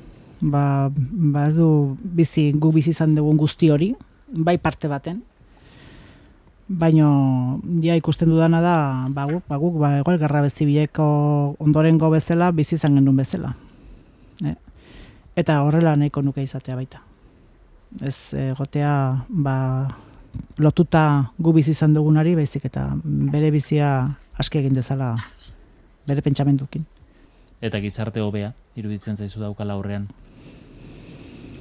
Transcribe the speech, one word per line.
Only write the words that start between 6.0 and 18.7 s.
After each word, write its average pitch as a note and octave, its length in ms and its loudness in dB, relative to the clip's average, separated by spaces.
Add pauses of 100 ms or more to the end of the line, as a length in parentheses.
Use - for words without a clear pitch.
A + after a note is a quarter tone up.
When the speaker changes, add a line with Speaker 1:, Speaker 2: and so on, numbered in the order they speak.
Speaker 1:
Baino, D3 920 4 (200)
ja E3 140 2
ikusten D#3+ 340 0
dudana E3 320 4
da, C#3+ 540 0
ba, C#3 160 -6
guk, F3 180 -6
ba, C#3+ 80 -4
guk, E3 220 -2
ba, C#3+ 220 2
igual F3 180 0
gerra D3 320 0
zibileko D3 1080 0
ondorengo D#3 520 4
bezala, E3+ 400 2
bizi D#3 240 -2
izan D3 220 2
genuen C3+ 200 4
bezala. C3+ 380 -4 (880)
Eh? D3+ 120 -6 (800)
Eta D3+ 260 0
horrela D#3 340 2
nahiko D3 260 0
nuke C#3 200 -2
izatea B2+ 320 -10
baita. C3 280 -10 (1000)
Ez C3+ 320 -10
egotea, C#3 960 -2